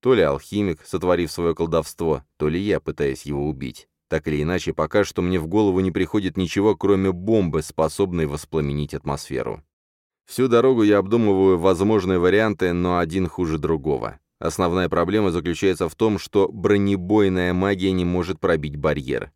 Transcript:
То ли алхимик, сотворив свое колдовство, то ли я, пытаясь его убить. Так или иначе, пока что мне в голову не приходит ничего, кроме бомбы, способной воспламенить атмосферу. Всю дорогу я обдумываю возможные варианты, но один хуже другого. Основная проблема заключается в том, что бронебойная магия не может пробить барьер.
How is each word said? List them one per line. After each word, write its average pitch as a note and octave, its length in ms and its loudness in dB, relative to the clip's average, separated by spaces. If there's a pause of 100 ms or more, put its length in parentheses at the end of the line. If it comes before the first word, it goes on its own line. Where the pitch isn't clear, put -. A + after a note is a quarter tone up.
То C3 140 4
ли G2+ 80 4
алхимик, E2 640 -2
сотворив F2 460 0
свое E2+ 240 -2
колдовство, D#2+ 640 -2 (140)
то D2+ 120 -2
ли E2+ 120 -2
я, G2 180 0
пытаясь D2 440 -6
его C#2+ 260 -6
убить. C2 400 -10 (200)
Так D#2+ 200 -4
или D2 120 -2
иначе, E2 320 -4
пока D#2+ 300 0
что - 200 -4
мне F2+ 180 0
в D#2 80 -8
голову G2 320 2
не F#2+ 100 0
приходит F#2 460 -2
ничего, G2 400 0
кроме F#2+ 340 2
бомбы, F2+ 520 0
способной E2 640 -2
воспламенить D2 680 -4
атмосферу. C#2 720 -8 (600)
Всю - 220 -2
дорогу A#2 380 4
я G#2 140 6
обдумываю F#2+ 600 4
возможные F#2 600 2
варианты, F#2 520 2
но F2+ 260 0
один F2 300 -2
хуже D#2+ 300 -2
другого. C#2+ 600 -4 (180)
Основная F2 500 0
проблема F2+ 440 0
заключается F2 560 0
в - 80 -10
том, G#2+ 220 2
что G2 300 0
бронебойная G2 1040 0
магия F#2+ 380 0
не F#2 140 0
может F2 340 -2
пробить D2+ 380 -2
барьер. C#2 600 -4